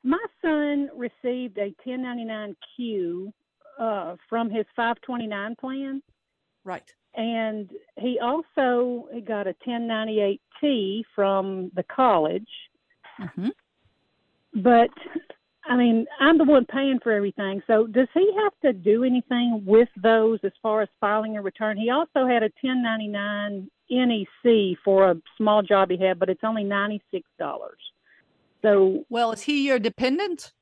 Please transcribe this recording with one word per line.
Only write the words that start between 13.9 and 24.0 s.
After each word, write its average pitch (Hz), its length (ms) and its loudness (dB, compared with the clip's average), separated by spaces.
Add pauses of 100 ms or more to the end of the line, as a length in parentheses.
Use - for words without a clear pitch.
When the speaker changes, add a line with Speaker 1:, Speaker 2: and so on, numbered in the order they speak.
Speaker 1:
But, 233 360 4 (760)
I 247 100 0
mean, 233 300 2 (140)
I'm 311 180 6
the 320 60 4
one 277 200 6
paying 269 380 -2
for 233 80 -2
everything. 202 560 -2
So 226 220 4
does 247 260 2
he 381 160 4 (140)
have 403 80 0 (100)
to 269 100 4
do 208 300 2
anything 240 640 0
with 226 220 6 (120)
those 226 440 4
as 190 80 -4 (100)
far 220 180 0
as 202 80 -2 (120)
filing 214 360 -2
a 202 60 -8
return? 208 340 -4
He 226 140 -2
also 285 340 0
had 240 200 2
a 214 60 0 (140)
ten 254 200 0
ninety-nine 208 840 -6 (220)
N 247 220 2